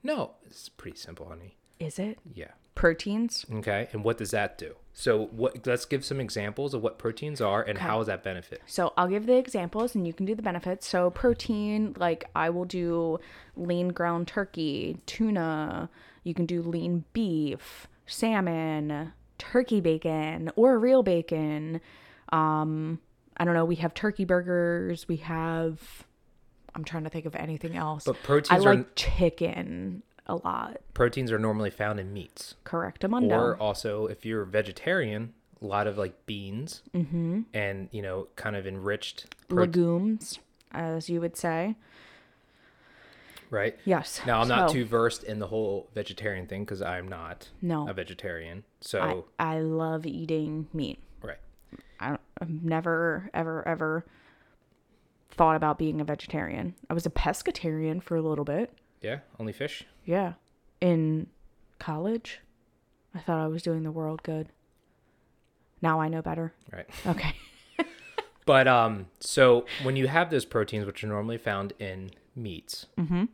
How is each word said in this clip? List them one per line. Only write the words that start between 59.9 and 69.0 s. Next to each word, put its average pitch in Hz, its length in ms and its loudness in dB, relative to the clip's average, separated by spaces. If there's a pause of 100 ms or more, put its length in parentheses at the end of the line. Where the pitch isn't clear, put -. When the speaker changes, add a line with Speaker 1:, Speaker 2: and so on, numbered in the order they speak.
Speaker 2:
Yeah. 175 300 0 (480)
In 160 460 4 (500)
college, 185 600 -6 (760)
I 175 60 -8
thought 165 180 0
I 156 100 0
was 160 140 -4
doing 160 220 -2
the 156 80 -4
world 160 320 -6
good. 156 260 -4 (1300)
Now 160 200 2
I 156 60 0
know 160 160 -2
better. 165 300 -4 (180)
Speaker 1:
Right. - 180 -14 (160)
Speaker 2:
Okay. 160 320 0
<laughs> - 480 -8 (600)
Speaker 1:
But, 131 220 8
um, 113 380 4 (160)